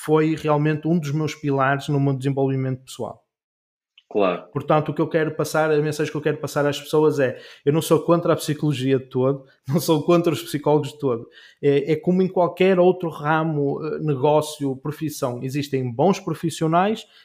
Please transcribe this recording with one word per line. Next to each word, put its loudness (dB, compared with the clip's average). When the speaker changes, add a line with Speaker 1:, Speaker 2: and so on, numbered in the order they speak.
Speaker 1:
foi 2
realmente 0
um 2
dos -4
meus -2
pilares 0
no 0
meu 2
desenvolvimento -2
pessoal. -12
Speaker 2:
Claro. 0
Speaker 1:
Portanto, 0
o -6
que -2
eu -2
quero -2
passar, 0
a 2
mensagem -2
que -8
eu -6
quero -2
passar -4
às -2
pessoas 2
é: 0
eu 4
não 0
sou 2
contra 2
a 2
psicologia 0
de -8
todo, 0
<laughs> -20
não 0
sou 2
contra 4
os -4
psicólogos 0
de -20
todo. -4
É, 2
é 2
como 2
em 2
qualquer 2
outro 2
ramo, -2
eh, -6
negócio, 0
profissão. -6
Existem -4
bons 2
profissionais, -2